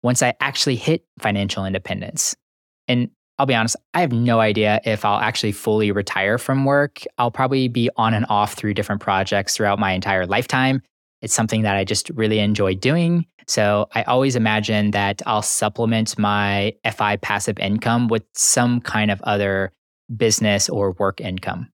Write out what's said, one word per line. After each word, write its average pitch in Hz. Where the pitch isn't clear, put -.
once 123
I 123
actually 135
hit -
financial 101
independence. 95
And 123
I'll 135
be 131
honest, 113
I 175
have 147
no 117
idea 107
if 110
I'll 104
actually 110
fully 107
retire 101
from 135
work. 143
I'll 120
probably 131
be 120
on 113
and 107
off 104
through 104
different 101
projects 98
throughout 101
my 98
entire 92
lifetime. 131
It's 113
something 110
that 101
I 98
just 98
really 107
enjoy 101
doing. 170
So 104
I 117
always 127
imagine 107
that 101
I'll 107
supplement 110
my 101
F 107
I 104
passive 101
income 117
with 113
some 120
kind 107
of 98
other 98
business 107
or 101
work 95
income. 92